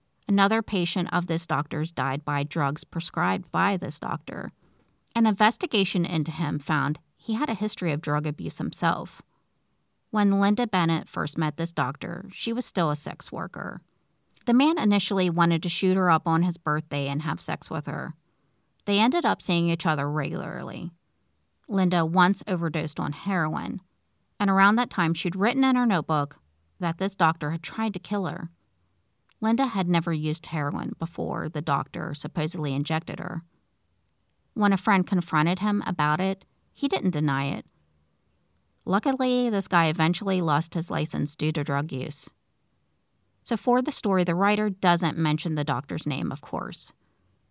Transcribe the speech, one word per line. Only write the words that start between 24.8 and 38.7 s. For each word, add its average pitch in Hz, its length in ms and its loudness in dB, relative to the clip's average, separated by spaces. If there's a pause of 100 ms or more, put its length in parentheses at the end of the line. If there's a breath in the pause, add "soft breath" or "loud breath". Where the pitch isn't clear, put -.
time 165 260 0
she'd 175 200 -2
written 247 300 2
in 262 100 4
her 247 100 4
notebook 156 520 0 (420)
that 170 200 -2
this 196 180 -2
doctor 160 340 2
had 165 140 -6
tried 220 300 -4
to 185 40 -8
kill 196 280 -4
her. 165 240 -6 (880)
Linda 226 260 2
had 196 220 0
never 170 240 2
used 156 340 -2
heroin 147 540 -4
before 165 480 -6
the 160 120 -6
doctor 147 540 -4
supposedly 151 580 -4
injected 156 460 -4
her. - 240 -8 (1120)
When 208 180 4
a 196 40 4
friend 190 280 4
confronted 170 540 0
him 202 260 0
about 151 360 0
it, 190 240 -4 (280)
he - 140 -4
didn't 277 240 0
deny 143 360 0
it. - 200 -6 (1200)